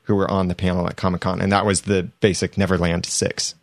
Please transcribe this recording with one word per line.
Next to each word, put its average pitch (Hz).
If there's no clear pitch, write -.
who 107
were 98
on 95
the 87
panel 90
at -
Comic-Con. 90
And 95
that 98
was 98
the 95
basic -
Neverland 87
Six -